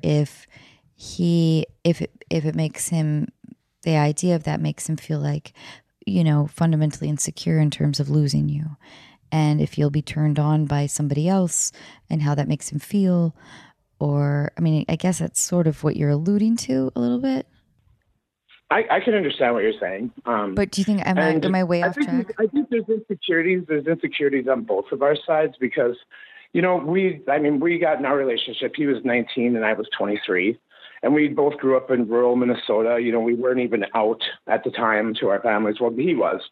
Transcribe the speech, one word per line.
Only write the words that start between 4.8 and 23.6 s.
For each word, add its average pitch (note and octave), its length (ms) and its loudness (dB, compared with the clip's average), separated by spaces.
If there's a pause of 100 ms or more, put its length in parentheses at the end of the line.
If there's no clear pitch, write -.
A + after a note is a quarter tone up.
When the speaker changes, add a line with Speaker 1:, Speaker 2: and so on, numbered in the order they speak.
Speaker 1:
him D#3+ 100 -2
feel, D#3 200 -4
like, D3 360 -4 (520)
you F#3 180 0
know, D3 220 2
fundamentally D#3 640 0
insecure D#3+ 480 -2
in D3+ 140 4
terms D3 280 0
of C#3 80 -2
losing D3 420 2
you, D3 280 -6 (540)
and D3+ 280 2
if D3+ 200 -2
you'll D3 100 2
be D3 140 -2
turned D3+ 340 0
on D3+ 280 2
by C#3+ 200 0
somebody D3 420 -2
else F#3 440 0 (360)
and D#3 140 0
how D3 140 2
that D3 120 0
makes D3+ 240 -4
him D3+ 60 -6
feel. F3+ 580 2 (640)
Or, C#3+ 600 0
I - 20 -2
mean, D#3 260 2
I E3 80 0
guess F3 220 0
that's - 240 -4
sort F3 240 0
of D#3 180 0
what D3+ 120 0
you're D3 160 2
alluding G3+ 460 2
to C4 380 -2
a B3 40 -2
little A#3+ 200 0
bit. C4 280 -2 (1200)
Speaker 2:
I, A3 200 2
I F3 80 2
can G#3+ 160 2
understand C3 400 0
what G2+ 80 0
you're A2 160 0
saying. G2 320 -6 (160)
Um, G#3 260 -2
Speaker 1:
But G3 160 0
do - 100 -4
you F#3+ 60 0
think, G3+ 180 0
am F#3 140 0
I, E3 120 2
Speaker 2:
and D#3+ 140 0
Speaker 1:
am F#3 120 2
I F#3 80 2
way E3+ 180 0
Speaker 2:
I F3 60 0
Speaker 1:
off F3+ 80 -2
Speaker 2:
think C#4 120 -2
Speaker 1:
track? B3 300 -4
Speaker 2:
I A3 80 2
think C#4 240 -2
there's A#3 180 -2
insecurities. F#3 800 0